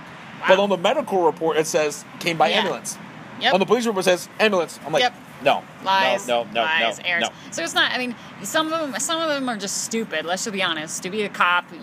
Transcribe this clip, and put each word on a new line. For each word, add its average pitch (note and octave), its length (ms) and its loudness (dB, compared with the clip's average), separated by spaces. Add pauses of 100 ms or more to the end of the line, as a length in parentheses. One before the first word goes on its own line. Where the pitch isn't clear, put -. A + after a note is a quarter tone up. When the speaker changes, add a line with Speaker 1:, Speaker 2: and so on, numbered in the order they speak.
(460)
Speaker 1:
But F#3+ 120 8
Speaker 2:
Wow. G3+ 60 4
Speaker 1:
on G3+ 60 0
the F#3 60 2
medical G3+ 460 0
report, D#3 340 2
it D#3 100 4
says, D3+ 380 0 (160)
"Came E3 160 0
by D#3 140 6
Speaker 2:
Yeah. F#3 80 2
Speaker 1:
ambulance." D3 380 -2 (440)
Speaker 2:
Yep. B3 140 4
Speaker 1:
On F#3+ 60 4
the F#3 60 2
police A3 200 4
report, F#3+ 200 0
it F#3+ 40 6
says, F3+ 180 0 (100)
"Ambulance." F#3+ 480 2
I'm D3 60 -4
like, D#3+ 100 4
Speaker 2:
Yep. B3 120 2 (280)
Speaker 1:
No. C3 200 4 (220)
Speaker 2:
Lies, F#3+ 420 2
Speaker 1:
No, A#2+ 180 2
no, G#2+ 80 -10
no, A#2 100 2
Speaker 2:
lies, D#3 360 2
Speaker 1:
no, - 60 -12
Speaker 2:
errors. F3 180 0
Speaker 1:
no. A2+ 60 0 (240)
Speaker 2:
So E4 100 -6
it's E4+ 120 -6
not, D#4 180 2
I A#3 60 -2
mean, B3 160 -4 (280)
some D#4 300 0
of E4 80 -2 (120)
them, G3+ 80 -6
some E4 220 -2
of E4 60 0
them C#4 200 -2
are A#3 80 -4
just G3 280 -6
stupid. E3 420 -4
Let's F#3 180 -2
just A#3 80 -4
be F#3+ 100 -2
honest. E3 420 -4
To F#3+ 60 -8
be G#3+ 120 -4
a G3+ 60 -4
cop, F3 360 2 (180)